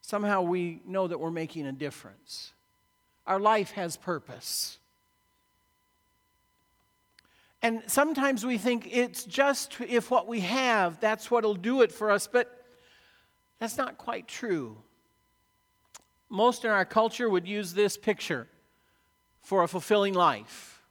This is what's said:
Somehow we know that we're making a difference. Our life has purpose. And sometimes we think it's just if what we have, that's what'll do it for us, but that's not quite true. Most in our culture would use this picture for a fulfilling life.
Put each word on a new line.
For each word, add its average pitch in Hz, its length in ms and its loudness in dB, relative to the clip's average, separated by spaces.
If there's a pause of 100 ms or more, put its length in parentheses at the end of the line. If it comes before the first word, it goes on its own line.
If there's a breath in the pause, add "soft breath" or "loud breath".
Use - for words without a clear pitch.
Somehow 208 420 0
we 175 420 -2
know 185 240 -2
that 165 100 -4
we're 165 140 -4
making 160 340 -6
a 135 60 -6
difference. - 800 -12 (760)
Our 196 140 0
life 214 320 4
has 170 240 -6
purpose. - 800 -8 (2750 soft breath)
And 226 260 0
sometimes 269 580 2
we 247 120 0
think 226 340 0
it's 247 320 0
just 277 560 0
if 240 300 -2
what 208 180 2
we 233 120 -4
have, 202 600 2
that's 214 300 0
what'll 220 240 2
do 233 280 2
it 220 80 6
for 214 200 -2
us, 202 180 2
but - 360 -2 (920 soft breath)
that's 226 200 -6
not - 180 -4
quite 233 300 -8
true. 147 500 -6 (1500)
Most 240 360 2
in 226 60 0
our 196 140 4
culture 226 460 0
would 180 160 0
use 202 260 -6
this 202 240 2
picture 156 520 -4 (920)
for 190 220 2
a 170 60 4
fulfilling 196 460 2
life. 139 760 0